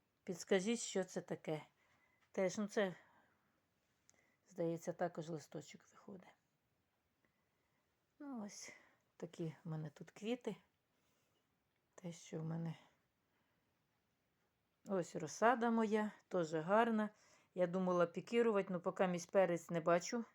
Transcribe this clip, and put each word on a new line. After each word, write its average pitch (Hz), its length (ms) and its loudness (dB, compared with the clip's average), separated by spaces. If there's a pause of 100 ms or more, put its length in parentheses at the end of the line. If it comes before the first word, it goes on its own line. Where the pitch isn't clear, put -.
(240)
Підскажіть, 196 560 0
що - 240 -2
це 180 180 -8
таке. 156 440 -6 (640)
Теж, 185 260 -2
ну, 202 100 -2
це, 196 280 -2 (1500)
здається, 170 440 -2
також 170 360 -4
листочок - 520 -12 (100)
виходить. - 440 -20 (1800)
Ну, 262 260 -8
ось - 260 -12 (460)
такі 165 460 -6
в 165 60 -8
мене 156 200 -6
тут - 220 -16
квіти. 226 440 -4 (1400)
Те, 175 160 -10
що 165 280 -10
в 160 40 -6
мене... 165 320 -4 (2000)
Ось 190 300 -2
розсада 226 560 2
моя, 214 400 2 (160)
теж 165 260 0
гарна. 214 560 4 (460)
Я 180 120 4
думала 180 380 4
пікірувати, 196 680 2
ну, 170 60 0
поки 190 280 0
місь 175 180 -2
перець 175 440 2
не 170 100 0
бачу 175 560 2